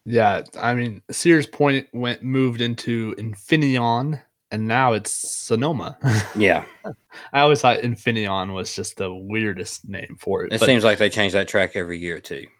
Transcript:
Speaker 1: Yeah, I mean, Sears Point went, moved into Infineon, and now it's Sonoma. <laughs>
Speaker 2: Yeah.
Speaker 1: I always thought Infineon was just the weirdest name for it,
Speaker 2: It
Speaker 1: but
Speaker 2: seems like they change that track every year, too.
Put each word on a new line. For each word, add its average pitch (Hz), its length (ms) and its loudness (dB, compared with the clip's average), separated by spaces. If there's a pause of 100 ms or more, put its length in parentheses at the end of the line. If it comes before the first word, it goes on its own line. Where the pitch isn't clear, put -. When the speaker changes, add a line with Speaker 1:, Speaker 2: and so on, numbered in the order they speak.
Speaker 1:
Yeah, 107 380 2 (160)
I 120 140 0
mean, 120 280 -4 (100)
Sears 165 360 2
Point 139 460 0
went, 120 300 -4
moved 131 380 0
into 117 540 -4
Infineon, 127 1040 0 (300)
and 110 160 -4
now 120 260 4
it's 104 180 -4
Sonoma. 117 880 -4
<laughs> 110 340 0
Speaker 2:
Yeah. 90 280 4 (680)
Speaker 1:
I 139 80 4
always 147 200 6
thought 123 180 4
Infineon 104 720 -2
was 92 220 -6
just - 220 -8
the 95 160 -6
weirdest 98 760 -6
name 92 300 -12
for 92 260 -2
it, - 80 -8
Speaker 2:
It 113 60 0
Speaker 1:
but 117 80 2
Speaker 2:
seems 120 160 6
like 104 160 6
they 104 100 4
change 98 240 0
that 98 140 2
track 95 280 2
every 87 220 -6
year, 85 220 -8
too. - 260 -14 (140)